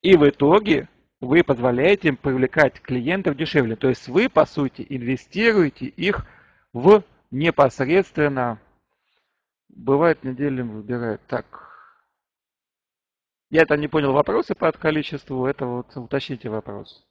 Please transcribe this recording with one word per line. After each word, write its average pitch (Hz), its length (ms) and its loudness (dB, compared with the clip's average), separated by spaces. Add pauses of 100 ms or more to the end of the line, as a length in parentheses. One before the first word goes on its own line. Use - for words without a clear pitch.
И 180 140 8
в 147 100 6
итоге 165 600 2 (320)
вы 147 200 2
позволяете 135 640 0
им 131 100 -2
привлекать 131 640 0
клиентов 156 560 -4
дешевле. 139 360 -2
То 131 140 -2
есть - 180 -4
вы, 185 220 -2
по 156 160 2
сути, 135 420 -6
инвестируете 143 1000 -2
их - 400 -4 (480)
в 185 280 6 (280)
непосредственно, 139 1300 0 (1080)
бывает, 143 520 0
неделями 131 520 -6
выбирают. 113 520 -8
Так. 120 200 -8 (2000)
Я 160 160 4
там 151 160 0
не 151 80 -4
понял 143 240 0
вопросы 190 420 0
по 160 180 0
количеству, 143 760 -4
это 139 180 -4
вот 123 320 -8
уточните 127 540 -8
вопрос. 104 600 -12